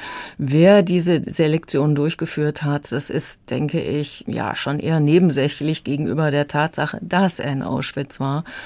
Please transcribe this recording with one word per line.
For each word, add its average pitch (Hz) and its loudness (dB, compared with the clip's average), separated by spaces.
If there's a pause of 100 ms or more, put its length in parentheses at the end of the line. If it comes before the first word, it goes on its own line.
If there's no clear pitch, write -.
(360)
wer 165 6
diese 175 2
Selektion 151 0
durchgeführt 151 -2
hat, 143 -2
das 131 -2
ist, - -2
denke 147 -2
ich, 143 -4
ja, - -4
schon 147 -4
eher 160 0
nebensächlich 151 2
gegenüber 143 -2
der 143 0
Tatsache, 151 -2
dass 180 2
er 143 -4
in 139 -4
Auschwitz - -6
war 139 -2 (240)